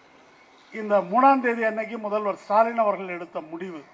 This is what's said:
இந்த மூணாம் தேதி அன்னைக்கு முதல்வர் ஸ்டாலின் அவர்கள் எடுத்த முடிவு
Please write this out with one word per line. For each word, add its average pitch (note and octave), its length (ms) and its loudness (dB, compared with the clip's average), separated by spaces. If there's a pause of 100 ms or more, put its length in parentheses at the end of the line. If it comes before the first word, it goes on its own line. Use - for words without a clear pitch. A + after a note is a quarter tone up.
(720)
இந்த G#3 260 2
மூணாம் B3+ 420 4
தேதி A#3 220 -2
அன்னைக்கு A3 340 -4
முதல்வர் G#3 380 -4
ஸ்டாலின் A3+ 420 2
அவர்கள் G3 300 -2
எடுத்த F3 340 -10
முடிவு E3 420 -12 (100)